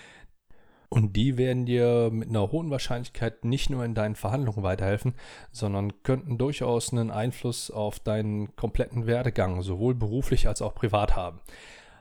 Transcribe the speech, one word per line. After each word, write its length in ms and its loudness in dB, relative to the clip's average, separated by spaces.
Und 260 2
die 200 2
werden 300 0
dir 440 4
mit 200 -4
einer 200 2
hohen 200 -2
Wahrscheinlichkeit 760 -4
nicht 240 2
nur 160 -2
in 100 -4
deinen 200 0
Verhandlungen 480 -2
weiterhelfen, 500 0
sondern 500 -2
könnten 360 0
durchaus 560 0
einen 160 0
Einfluss 600 -4
auf 300 -4
deinen 560 -2
kompletten 500 0
Werdegang, 540 2
sowohl 340 0
beruflich 540 4
als 140 0
auch 120 -4
privat 400 4
haben. 260 -4